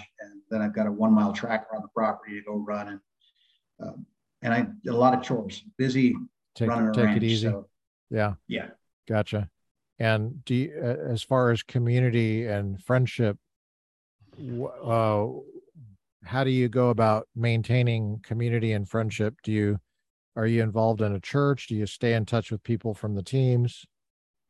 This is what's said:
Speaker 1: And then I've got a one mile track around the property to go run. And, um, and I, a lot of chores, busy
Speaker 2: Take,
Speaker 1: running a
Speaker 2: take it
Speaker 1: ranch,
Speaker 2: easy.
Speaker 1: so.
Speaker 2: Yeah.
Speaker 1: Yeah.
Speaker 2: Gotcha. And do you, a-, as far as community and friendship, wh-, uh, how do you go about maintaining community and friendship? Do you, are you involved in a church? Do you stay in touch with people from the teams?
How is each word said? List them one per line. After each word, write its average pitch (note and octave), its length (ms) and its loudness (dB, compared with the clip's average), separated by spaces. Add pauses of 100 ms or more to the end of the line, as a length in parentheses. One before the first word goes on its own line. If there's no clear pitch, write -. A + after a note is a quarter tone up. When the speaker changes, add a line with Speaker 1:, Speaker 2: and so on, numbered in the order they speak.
(200)
Speaker 1:
And - 300 -18
then A2 100 -2
I've G#2+ 140 -2
got A2 120 0
a G2+ 60 -2
one A2 220 4
mile G#2 180 4
track A2 400 -4
around G#2+ 100 -8
the - 140 -16
property G#2+ 380 -2
to G#2 100 -12
go G#2 120 -8
run. G#2 320 -6
And, G2+ 120 -14 (880)
um, - 180 -16 (360)
and A#2 100 0
I, A#2+ 140 2 (240)
a - 20 -2
lot B2 240 6
of A#2+ 60 -4
chores, G#2+ 400 -6 (160)
busy B2+ 360 2 (420)
Speaker 2:
Take, A2+ 120 0
Speaker 1:
running A2+ 200 2
a A2 40 0
Speaker 2:
take A#2+ 120 4
it - 20 6
Speaker 1:
ranch, G#2+ 160 2
Speaker 2:
easy. A2+ 240 2
Speaker 1:
so. G2+ 220 -2 (420)
Speaker 2:
Yeah. G#2 240 0 (140)
Speaker 1:
Yeah. - 220 -8 (380)
Speaker 2:
Gotcha. G#2+ 400 -2 (520)
And A2+ 440 0
do B2+ 120 -2
you, C#3+ 200 -2
a-, C#3+ 360 -4
as A2 100 -4
far B2+ 300 2
as A2 100 0
community A#2+ 840 0
and G2+ 360 -4
friendship, A#2+ 560 0 (1000)
wh-, B2 260 -8 (200)
uh, A2 420 2 (1000)
how B2 200 -2
do C3 60 2
you B2+ 180 2
go B2 220 4
about A2 440 2
maintaining A2+ 880 0
community A#2 500 -2
and G#2 160 -2
friendship? A2 540 -2
Do A2 100 -2
you, G#2 260 2 (580)
are A2+ 100 0
you A2+ 160 4
involved A2 400 2
in G#2 120 0
a F#2+ 60 -4
church? C#3+ 480 0
Do A#2 60 -4
you G#2+ 120 -2
stay A#2 280 0
in A2 100 0
touch A2+ 260 -2
with G#2+ 120 -6
people A2+ 320 -2
from G#2 200 -6
the G2 80 -4
teams? B2 640 0 (640)